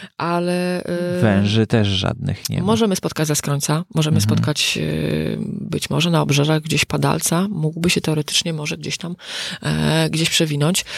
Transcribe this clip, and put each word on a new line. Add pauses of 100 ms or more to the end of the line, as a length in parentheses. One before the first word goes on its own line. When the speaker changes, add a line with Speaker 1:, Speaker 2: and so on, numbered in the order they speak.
(160)
Speaker 1:
ale, (360)
y,
Speaker 2:
Węży
też
żadnych
nie
ma.
Speaker 1:
możemy
spotkać
zaskrońca, (100)
możemy
Speaker 2:
Mhm.
Speaker 1:
spotkać,
y,
być
może
na
obrzeżach
gdzieś
padalca,
mógłby
się
teoretycznie
może
gdzieś
tam, (460)
e,
gdzieś
przewinąć, (140)